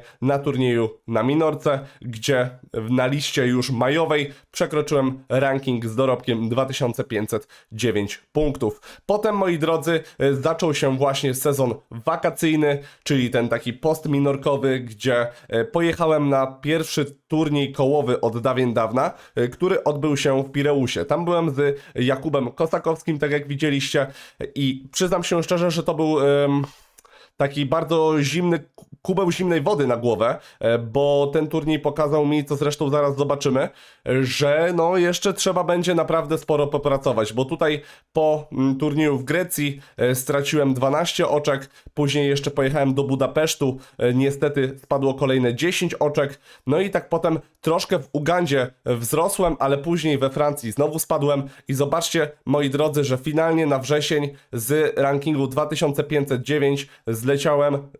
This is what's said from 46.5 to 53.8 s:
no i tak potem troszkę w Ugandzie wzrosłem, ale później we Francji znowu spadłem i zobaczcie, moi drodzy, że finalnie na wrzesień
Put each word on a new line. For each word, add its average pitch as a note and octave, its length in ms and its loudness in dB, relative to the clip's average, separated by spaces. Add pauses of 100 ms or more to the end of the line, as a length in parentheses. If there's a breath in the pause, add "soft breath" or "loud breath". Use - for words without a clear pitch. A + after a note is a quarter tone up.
no D3 140 2
i G3 100 -2
tak F#3 180 -4
potem E3 300 0 (220 soft breath)
troszkę F3 380 0
w - 140 -12
Ugandzie D3 580 0 (160)
wzrosłem, D#3+ 720 0
ale C#3 200 2
później D#3 400 0
we C3+ 120 0
Francji D3 420 -2
znowu D#3 260 0
spadłem C#3+ 440 0 (260 loud breath)
i C3+ 60 -2
zobaczcie, D3+ 560 0 (140)
moi C#3 260 0
drodzy, C#3+ 340 0
że B2+ 140 0
finalnie D#3+ 480 0
na C#3 120 2
wrzesień D3 500 0 (240 loud breath)